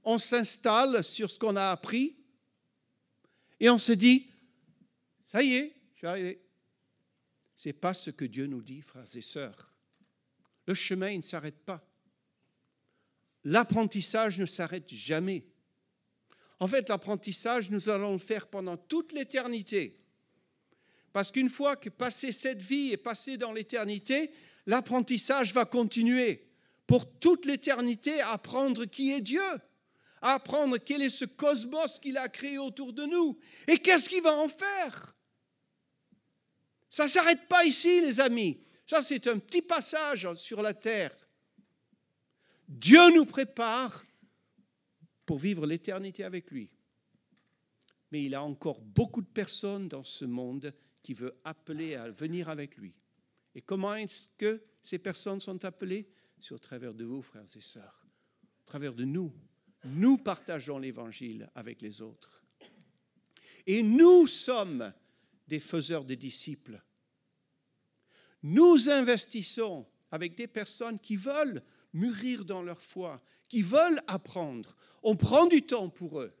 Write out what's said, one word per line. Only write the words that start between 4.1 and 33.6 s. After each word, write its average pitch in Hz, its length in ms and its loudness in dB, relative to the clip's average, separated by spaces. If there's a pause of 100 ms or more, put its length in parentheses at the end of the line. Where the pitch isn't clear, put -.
Ça 226 180 0
y 262 120 4
est, 294 200 -2 (200)
je - 40 -20
suis 170 80 -10
arrivé. » 185 340 -6 (1160)
C'est 147 160 -12
pas 180 200 -4
ce 175 180 -10
que - 140 -10
Dieu 127 220 -8
nous 127 160 -10
dit, 131 200 -18
frères 123 340 -20
et 117 40 -14
sœurs. - 540 -14 (920)
Le 190 60 -2
chemin, 190 360 -4
il 202 60 -6
ne 160 60 -8
s'arrête 151 420 -12
pas. 175 200 -12 (1600)
L'apprentissage 214 960 0
ne 185 80 -2
s'arrête 165 480 -8
jamais. 156 500 -4 (1160)
En 185 80 -2
fait, 233 200 0
l'apprentissage, 208 800 -4
nous 208 200 -4
allons 202 240 -2
le 185 80 -4
faire 214 260 -6
pendant 185 300 -8
toute 330 360 -6
l'éternité. 240 880 -6 (1120)
Parce 196 200 -4
qu'une 262 160 0
fois 277 260 -2
que 269 140 -12
passé 247 420 -8
cette 220 320 -8
vie 269 300 -4
et 190 40 -2
passé 240 400 -10
dans 220 160 -8
l'éternité, 226 760 -4 (360)
l'apprentissage 247 840 0
va 240 120 4
continuer 233 840 0 (400)
pour - 320 2
toute 349 260 4
l'éternité 277 760 -2
à 220 100 -2
apprendre 247 540 -2
qui 269 260 -2
est 277 100 -2
Dieu, 254 220 -2 (800)
à 262 140 2
apprendre 262 440 0
quel 285 240 -4
est 269 80 0
ce - 140 -8
cosmos 294 760 -2
qu'il 269 200 -8
a 262 100 -6
créé 277 300 -10
autour 269 340 -10
de 285 120 -8
nous 320 320 0 (300)